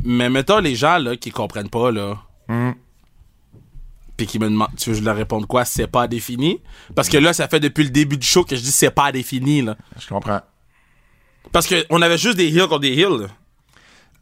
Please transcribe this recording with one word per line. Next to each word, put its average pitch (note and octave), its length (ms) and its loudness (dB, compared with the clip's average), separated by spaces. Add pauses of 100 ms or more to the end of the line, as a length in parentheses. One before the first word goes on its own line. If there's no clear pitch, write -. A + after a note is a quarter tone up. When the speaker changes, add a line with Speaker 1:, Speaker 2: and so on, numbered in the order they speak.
Speaker 1:
mais A#2+ 260 0
mettons C3+ 300 2
les D3 160 0
gens, D#3 220 2
là, B2 180 -4
qui A#2+ 160 -12
comprennent G#2 360 -6
pas, A#2+ 220 0
là. G#2 260 -4 (320)
Speaker 2:
Hmm. A#2+ 220 -2 (1500)
Speaker 1:
Puis A2+ 100 -6
qui A2+ 120 -6
me G#2+ 60 0
demandent, G#2+ 320 0
tu - 140 -4
veux A2 60 0
que G#2+ 40 -2
je G#2+ 40 -2
leur G#2+ 120 0
réponde G#2+ 300 -4
quoi ? B2 180 0
C'est A#2 220 -4
pas B2 200 0
défini. A#2+ 540 -4 (340)
Parce D3 140 0
que - 80 4
là, D3+ 160 6
ça D3 160 -2
fait D#3+ 120 2
depuis D3 220 2
le C#3+ 80 -2
début C#3+ 280 2
du B2 80 -4
show F3+ 180 4
que C#3+ 100 -6
je B2 60 -4
dis B2 100 -4
c'est C3+ 200 4
pas C#3+ 200 2
défini, C3 520 -2
là. A2 140 -4 (220)
Speaker 2:
Je - 80 -16
comprends. G2+ 340 -4 (1080)
Speaker 1:
Parce E3+ 160 2
que E3 240 0
on E3+ 120 4
avait E3+ 160 4
juste G#3+ 180 0
des F3 120 2
heels E3+ 200 2
contre D3+ 120 0
des C#3 140 0
heels, D#3 280 2
là. G2 40 -10 (960)